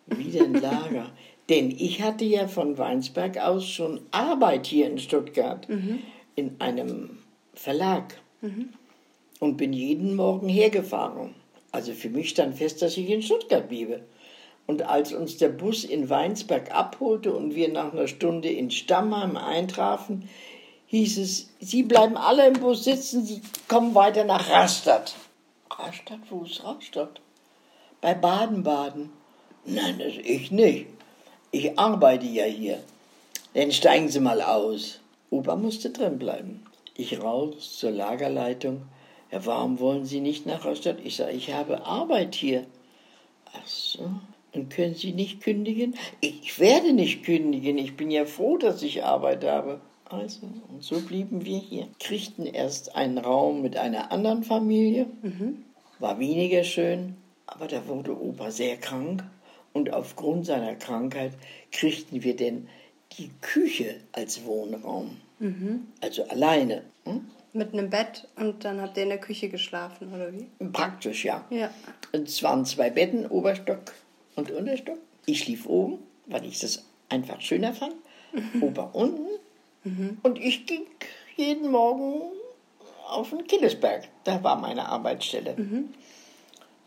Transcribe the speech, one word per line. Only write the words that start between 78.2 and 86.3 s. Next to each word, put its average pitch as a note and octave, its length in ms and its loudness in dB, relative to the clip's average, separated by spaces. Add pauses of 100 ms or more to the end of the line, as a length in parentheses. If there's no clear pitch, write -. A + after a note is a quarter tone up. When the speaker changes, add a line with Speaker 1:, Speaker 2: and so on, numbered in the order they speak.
Speaker 2:
<laughs> A#3 340 -4
Speaker 1:
Opa - 300 -2
unten. D4+ 340 0 (580)
Speaker 2:
Mhm. G3 380 -6
Speaker 1:
Und B3 180 2
ich - 260 -2
ging E4 160 -6 (560)
jeden D4 340 0
Morgen C4+ 500 2 (880)
auf A3 220 -4
den E4 160 -8
Killesberg. B3 600 2 (180)
Da F#3 180 0
war C#3 140 4
meine A#2+ 300 -6
Arbeitsstelle. - 720 -4
Speaker 2:
Mhm. A3 320 -4 (960)